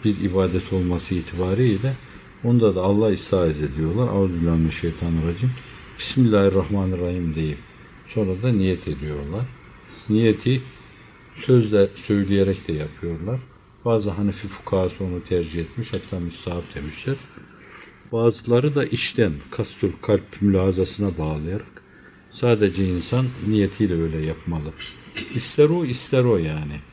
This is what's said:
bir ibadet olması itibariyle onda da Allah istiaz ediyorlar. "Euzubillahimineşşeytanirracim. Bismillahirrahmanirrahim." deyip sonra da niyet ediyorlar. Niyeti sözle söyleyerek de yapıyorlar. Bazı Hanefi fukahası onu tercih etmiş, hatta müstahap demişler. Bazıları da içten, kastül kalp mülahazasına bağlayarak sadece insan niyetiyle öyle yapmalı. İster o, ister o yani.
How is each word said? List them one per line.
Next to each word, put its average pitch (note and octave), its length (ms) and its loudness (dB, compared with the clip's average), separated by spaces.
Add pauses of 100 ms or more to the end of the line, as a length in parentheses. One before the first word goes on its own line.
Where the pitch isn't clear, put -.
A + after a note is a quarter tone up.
bir G2 160 0
ibadet F#2 520 0
olması F2+ 420 -2
itibariyle G2 800 0 (480)
onda A#2 300 4
da F2+ 80 -2
Allah G#2 280 4
istiaz E2+ 520 0
ediyorlar. D#2+ 520 -2
"Euzubillahimineşşeytanirracim. E2+ 1400 0 (480)
Bismillahirrahmanirrahim." F#2 1400 2
deyip D#2 240 -2 (560)
sonra G2 280 0
da B2 100 2
niyet F#2+ 360 0
ediyorlar. D2 560 -6 (640)
Niyeti A2+ 540 4 (840)
sözle G#2+ 420 6 (180)
söyleyerek G2 600 2
de E2+ 40 -4
yapıyorlar. E2 680 -6 (440)
Bazı A2 260 2
Hanefi G2+ 380 -2
fukahası F#2 560 -2
onu F2+ 200 -6
tercih E2+ 360 -2
etmiş, E2 320 -6
hatta F#2 280 -6
müstahap F2 540 -8
demişler. D#2 420 -6 (960)
Bazıları A#2 600 2
da D3+ 100 2
içten, - 480 0 (180)
kastül - 420 -4 (100)
kalp - 400 0
mülahazasına F#2+ 760 2
bağlayarak D#2 640 -6 (480)
sadece G2+ 580 2
insan G#2 380 0 (200)
niyetiyle G2 560 2
öyle D#2 240 -2
yapmalı. D#2 460 -6 (640)
İster D3 340 4
o, E3+ 160 0
ister B2+ 400 0
o A2+ 140 4
yani. D2+ 420 -4 (120)